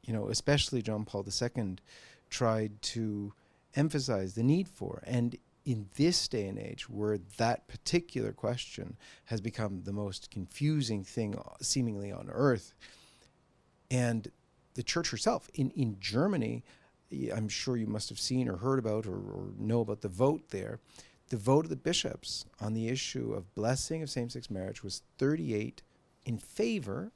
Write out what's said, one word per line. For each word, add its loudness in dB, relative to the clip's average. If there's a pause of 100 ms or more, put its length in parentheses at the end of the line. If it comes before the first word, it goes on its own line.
you -2
know, 0
especially 2
John -2
Paul -4
the -6
Second -2 (480)
tried 2
to -2 (420)
emphasize 2
the 0
need 6
for. -8
And 2 (300)
in -2
this 4
day -2
and -6
age, -10
where 0 (180)
that 2
particular 0
question -4 (300)
has -2
become -4
the -4
most -4
confusing 0
thing, -2
uh, -10 (180)
seemingly 0
on -8
earth, 4 (1160)
and 2 (440)
the -4
church 0
herself, 0
in, 2
in 0
Germany, 0 (460)
y-, -4
I'm 0
sure -2
you 0
must -4
have -10
seen 0
or -2
heard 2
about 0
or, -4
or -6 (100)
know 2
about -2
the -4
vote 2
there. -6 (480)
The -2
vote 6
of -8
the -2
bishops -2 (140)
on 0
the 0
issue -2
of -8
blessing 0
of -6
same-sex -4
marriage -4
was -8 (160)
thirty-eight 0 (420)
in 0
favor -2